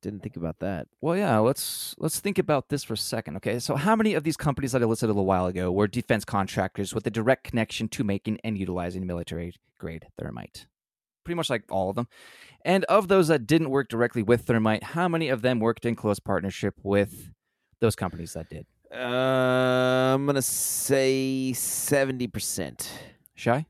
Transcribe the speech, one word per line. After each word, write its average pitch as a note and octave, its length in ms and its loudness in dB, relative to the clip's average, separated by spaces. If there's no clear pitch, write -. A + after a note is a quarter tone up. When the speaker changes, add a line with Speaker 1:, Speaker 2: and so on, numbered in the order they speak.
Speaker 1:
Didn't G2+ 180 -8
think - 160 -12
about E2 240 -6
that. F2 300 -6
Speaker 2:
Well, D#3+ 160 0
yeah, F#3 220 2
let's, - 600 0
let's - 220 -4
think G3+ 180 -4
about D3+ 300 0
this C#3+ 160 -4
for A2+ 120 -6
a - 20 -6
second, G#2 400 -6
okay? G#2+ 200 -2
So B2 200 -2
how F#3+ 180 2
many G#3+ 200 2
of D3+ 100 0
these D#3 100 0
companies C3+ 380 -2
that B2+ 80 4
I A#2+ 40 4
listed A#2 220 2
a G#2+ 60 4
little G2+ 120 2
while F#2 200 4
ago F2+ 260 0
were G2+ 160 4
defense A2 380 0
contractors G2 680 -2
with A2 140 -2
a - 20 0
direct A2+ 360 2
connection A2 420 -2
to - 160 -6
making G#2 400 -2
and A2 140 -4
utilizing F2+ 500 -4
military-grade E2+ 1000 -8
thermite? A1+ 480 -12
Pretty E3+ 140 -6
much, D#3+ 120 -4
like, A#2 220 -2
all F#2+ 180 0
of G2 60 -4
them. A#2+ 140 -4
And F#3 180 4
of G3 240 2
those F#3 220 6
that C3+ 180 2
didn't D#3+ 220 4
work C3+ 180 0
directly A#2+ 340 0
with A2+ 200 4
thermite, A2 420 2
how F3 240 -2
many E3 220 0
of B2 120 0
them B2 200 2
worked A2+ 240 0
in A#2 100 0
close G#2 240 0
partnership G2 540 -2
with G2+ 480 0
those A2+ 160 2
companies E2+ 380 -8
that E2 160 -12
did? D#2+ 160 -14
Speaker 1:
Uh, B2+ 1200 2
I'm C#3 100 0
gonna C#3 160 2
say C3+ 1120 0
seventy C3 760 0
percent. - 640 -6
Speaker 2:
Shai? B2+ 340 0